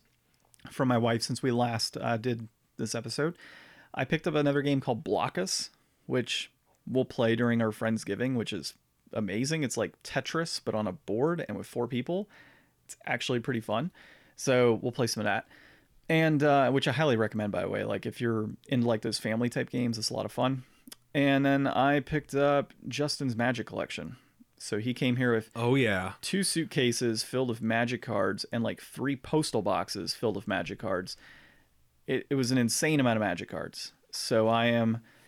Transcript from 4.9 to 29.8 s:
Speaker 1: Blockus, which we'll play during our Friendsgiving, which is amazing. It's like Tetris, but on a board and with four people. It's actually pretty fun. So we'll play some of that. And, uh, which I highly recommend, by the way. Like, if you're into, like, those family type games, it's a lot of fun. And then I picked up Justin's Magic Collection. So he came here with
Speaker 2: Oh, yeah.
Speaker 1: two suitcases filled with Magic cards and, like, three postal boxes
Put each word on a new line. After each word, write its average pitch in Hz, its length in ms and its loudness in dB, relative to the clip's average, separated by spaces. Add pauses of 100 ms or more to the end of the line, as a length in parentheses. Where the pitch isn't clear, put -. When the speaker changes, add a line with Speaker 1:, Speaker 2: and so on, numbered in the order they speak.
Speaker 1:
Blockus, 120 640 -2 (380)
which - 440 -4 (360)
we'll 127 180 0
play 117 300 2
during 117 260 2
our 110 100 2
Friendsgiving, 113 640 -2
which 107 160 -2
is 85 220 -8 (400)
amazing. 120 500 -2
It's 120 140 -4
like 101 260 -4
Tetris, - 600 -4
but 110 120 -4
on 107 120 -2
a 92 40 -4
board 139 560 -2
and 104 100 -6
with 98 100 -10
four 120 200 -4
people. 170 400 -4 (580)
It's - 200 -18
actually 123 340 -2
pretty 117 220 -4
fun. 117 300 -2 (440)
So 123 460 4
we'll 120 100 -2
play 120 160 0
some 113 140 -2
of 104 40 0
that. 104 220 0 (640)
And, 160 340 4
uh, 139 280 6
which 135 160 2
I 139 40 2
highly 139 240 4
recommend, 107 360 0
by 92 100 -2
the 95 80 -2
way. 101 140 -2
Like, 107 220 -4
if 110 160 -8
you're 113 280 0 (180)
into, 120 200 2
like, 113 140 2
those 110 160 -2
family 117 320 -2
type 127 200 -4
games, 120 280 -2
it's 107 120 -4
a - 40 -8
lot 110 120 -4
of 104 60 -6
fun. 131 320 -2 (520)
And 139 300 4
then 139 200 4
I 139 360 2
picked 143 340 -4
up 143 380 2 (140)
Justin's 135 480 -2
Magic 117 320 0
Collection. 95 500 -8 (420)
So - 180 -4
he 120 160 -2
came 123 220 2
here 123 180 2
with 110 220 0
Speaker 2:
Oh, 120 200 2
yeah. 98 460 2
Speaker 1:
two 196 220 -2
suitcases 123 800 0
filled 127 260 -2
with 113 120 -4
Magic 117 420 0
cards 101 500 0
and, 117 100 -2
like, 104 180 -4
three 135 340 -4
postal 139 480 -2
boxes 92 500 -2